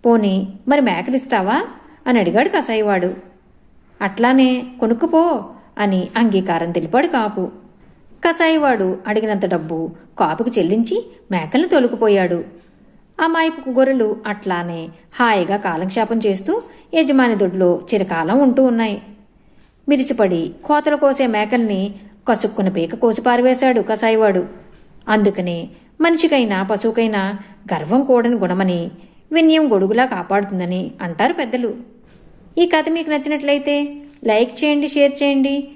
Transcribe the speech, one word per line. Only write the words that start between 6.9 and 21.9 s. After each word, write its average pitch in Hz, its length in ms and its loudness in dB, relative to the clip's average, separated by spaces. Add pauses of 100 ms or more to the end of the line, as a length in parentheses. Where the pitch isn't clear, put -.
కాపు. 214 600 -4 (640)
కసాయివాడు 285 760 0
అడిగినంత 214 400 -2
డబ్బు 165 440 -4 (280)
కాపుకి 220 420 0
చెల్లించి 226 460 0 (240)
మేకలను 190 380 0
తోలుకుపోయాడు. 214 760 2 (760)
అమాయపు 320 500 0
గొర్రెలు 247 460 2 (100)
అట్లానే 170 600 -6 (260)
హాయిగా 202 420 2
కాలక్షేపం 202 720 -2
చేస్తూ 208 360 -2 (320)
యజమాని 262 400 4
దొడ్లో 180 480 0 (120)
చిరకాలం 185 440 0
ఉంటూ 262 260 4
ఉన్నాయి. 226 380 0 (880)
మిరిసిపడి 226 640 0 (120)
కోతలు 294 320 0
కోసే 269 300 2
మేకల్ని 214 680 -2 (340)